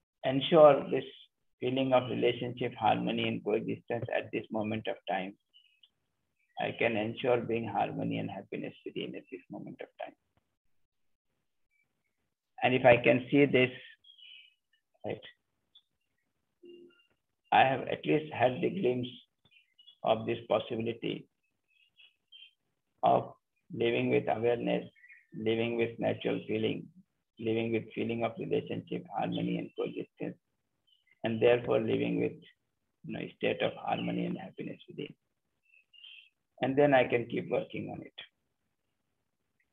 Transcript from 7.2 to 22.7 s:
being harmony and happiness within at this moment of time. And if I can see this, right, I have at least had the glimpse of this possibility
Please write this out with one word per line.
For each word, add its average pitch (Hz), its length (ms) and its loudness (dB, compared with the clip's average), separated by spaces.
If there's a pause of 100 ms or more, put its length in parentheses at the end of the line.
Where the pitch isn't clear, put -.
being 113 280 -4
harmony 107 520 -4
and 107 120 -6
happiness - 440 -10 (120)
within - 300 -8
at - 140 -16
this - 100 -14 (100)
moment 101 320 -14
of - 60 -16 (140)
time. - 120 -14 (2500)
And 123 120 4
if 127 120 4
I 120 100 10
can 127 340 2
see 143 140 6
this, 127 260 4 (1300)
right, 104 160 -10 (2250)
I 113 120 8
have 131 240 0
at - 180 -6
least 151 260 0
had 120 300 0
the 117 80 2
glimpse 123 400 -2 (920)
of 113 240 0
this 117 120 -2 (100)
possibility 113 800 -4 (1700)